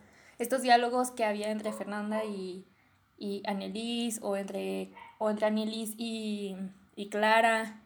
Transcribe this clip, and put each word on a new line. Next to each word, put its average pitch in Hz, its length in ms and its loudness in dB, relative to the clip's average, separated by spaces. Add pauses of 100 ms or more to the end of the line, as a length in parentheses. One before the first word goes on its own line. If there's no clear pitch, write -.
(400)
estos 240 240 -2
diálogos 247 480 6
que 240 140 -2
había 208 260 0
entre 214 220 -4
Fernanda 208 520 -4
y, 190 400 -8 (540)
y 202 280 -4
Annelies, 220 760 -2
o 202 140 0
entre, 190 540 -4 (280)
o 214 120 2
entre 214 160 2
Annelies 220 500 0
y, 214 600 -4 (400)
y 202 120 -8
Clara, 220 760 4